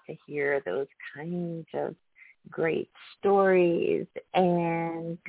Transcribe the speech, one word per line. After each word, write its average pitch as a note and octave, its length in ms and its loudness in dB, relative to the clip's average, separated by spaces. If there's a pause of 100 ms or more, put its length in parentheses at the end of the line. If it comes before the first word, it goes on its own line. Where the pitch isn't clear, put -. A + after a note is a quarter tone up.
to D#3 80 -12 (100)
hear C#3+ 400 -2
those C3+ 220 -4 (260)
kinds E3+ 600 -6
of C#3+ 200 -4 (560)
great - 400 -4 (280)
stories. F#3 920 4 (260)
And E3+ 840 0 (120)